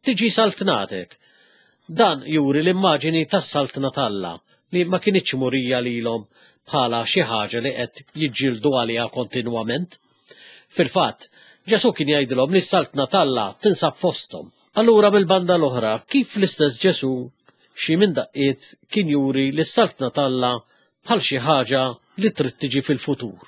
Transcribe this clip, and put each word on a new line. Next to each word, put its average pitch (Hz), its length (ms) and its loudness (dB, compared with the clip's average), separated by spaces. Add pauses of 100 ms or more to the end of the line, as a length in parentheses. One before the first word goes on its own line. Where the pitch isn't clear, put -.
"Tiġi 226 260 0
saltnatek." 135 840 0 (720)
Dan 160 380 2
juri 147 340 2
l-immaġini 165 720 2
tas-saltna 139 580 -2
tal-Alla, 101 440 -4 (380)
li 180 120 0
ma 180 140 -2
kinitx 190 400 0
murija 127 420 -2
lilhom 117 460 -6 (400)
bħala 117 400 0
xi - 160 0
ħaġa 113 400 -4
li 131 100 -4
qed 120 220 -8 (200)
jiġġieldu 135 600 -2
għaliha 117 360 -2
kontinwament. 120 880 -6 (680)
Fil-fatt, - 640 0 (360)
Ġesu 220 260 4
kien 143 160 -2
jgħidilhom 139 440 2
li 190 80 4
s-saltna 170 460 0
tal-Alla 127 520 0
tinsab 170 360 0
fosthom. - 560 -6 (240)
Allura 214 360 6
mill-banda 185 460 4
l-oħra, 123 500 0
kif - 300 0
l-istess 156 420 2
Ġesu 147 340 0 (640)
xi 160 200 0
minn 190 180 4
daqqiet 139 480 -2 (280)
kien 185 200 0
juri 135 420 0
li 156 120 0
s-saltna 160 460 0
tal-Alla 127 420 0 (540)
bħal 220 160 0
xi 135 200 -2
ħaġa 131 400 2 (400)
li 214 100 4
trid 135 260 -2
tiġi 135 240 -2
fil-futur. 123 640 -4